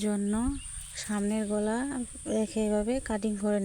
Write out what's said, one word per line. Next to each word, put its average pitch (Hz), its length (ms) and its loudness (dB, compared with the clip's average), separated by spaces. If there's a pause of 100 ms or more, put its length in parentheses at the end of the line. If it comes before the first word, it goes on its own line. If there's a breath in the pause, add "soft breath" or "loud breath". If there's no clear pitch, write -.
জন্য 208 280 2 (680)
সামনের 208 480 0
গলা 214 260 2 (600)
রেখে 220 300 0
এভাবে 214 260 2 (160)
কাটিং 214 240 0 (100)
করে 208 200 4